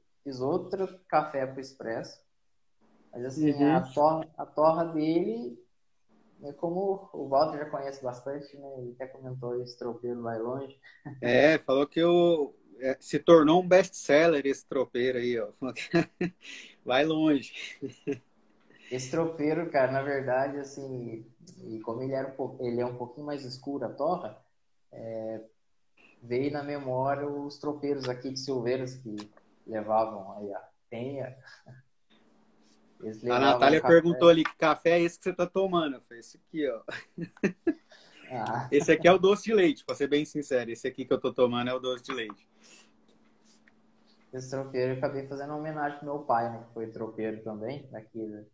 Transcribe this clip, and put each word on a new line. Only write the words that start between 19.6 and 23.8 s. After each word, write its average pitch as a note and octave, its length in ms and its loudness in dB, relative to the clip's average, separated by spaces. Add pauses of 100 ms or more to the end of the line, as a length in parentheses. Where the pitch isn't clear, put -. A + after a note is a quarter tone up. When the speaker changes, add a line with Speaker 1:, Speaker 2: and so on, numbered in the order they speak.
Speaker 1:
cara, C3 200 4
na C3+ 120 -2
verdade, C#3 560 -2
assim, C3 680 -10 (380)
e A2+ 160 -10
como A#2 220 -8
ele C3 100 -6
era C3+ 160 -4
um - 80 -14
pou-, B2 240 -8
ele A#2+ 200 -2
é B2 60 -2
um B2 100 -8
pouquinho D3 300 -12
mais C#3+ 180 -8
escuro C3 400 -8